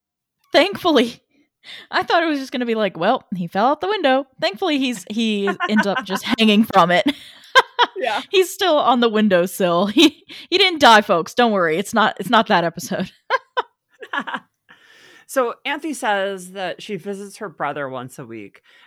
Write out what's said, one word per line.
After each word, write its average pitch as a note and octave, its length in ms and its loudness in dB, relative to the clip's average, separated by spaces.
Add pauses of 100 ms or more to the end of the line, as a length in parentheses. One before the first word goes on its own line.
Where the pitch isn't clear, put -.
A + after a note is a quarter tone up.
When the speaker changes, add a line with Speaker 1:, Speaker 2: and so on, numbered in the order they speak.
(520)
Speaker 1:
thankfully, C#4+ 720 2 (680)
I D#4 120 -2
thought F4 200 2
it D#4+ 40 0
was D4+ 140 -2
just C4 120 -10
gonna B3 140 -4
be A#3 80 -2
like, G#3+ 220 -2
"Well, G3 280 0 (100)
he F3 120 -6
fell G3 200 -2
out D4 140 0
the F#4 80 -4
window." C#4 380 0 (140)
Thankfully, E4 380 -2
he's, B3+ 320 -4
he G#3 380 -2 (200)
ends G#3+ 180 2
up G#3 180 -4
just F#3+ 200 -6
<laughs> A3 140 -2
hanging G#3+ 260 4
from F3+ 260 4
it. F3 160 2
<laughs> C#4+ 100 -2 (840)
Speaker 2:
Yeah. A#3+ 220 -2 (100)
Speaker 1:
He's F#4+ 220 2
still F4 260 2
on B3 220 4
the A#3 80 2
windowsill. F#3 800 2
<laughs> G#3 80 -6
He, - 280 4 (280)
he F4 80 0
didn't F#4 220 2
die, A#3 200 8
folks. F3 320 -2
Don't A#3+ 200 2
worry. E3+ 260 0
It's G3+ 160 -6
not, G#3+ 260 2
it's F3+ 80 -8
not A3 200 4
that F#3 160 2
episode. F3+ 460 -6 (1000)
<laughs> - 0 -
Speaker 2:
<laughs> C#4 140 -6 (1000)
So B3 280 -2 (100)
Anthy D4 300 -6
says G3 580 -4
that F#3+ 300 -8
she G#3 140 -10
visits G3 420 -12
her G#3 100 -12
brother D3 400 -6
once B2+ 300 -12
a C#3 80 -16
week. A2 340 -16 (260)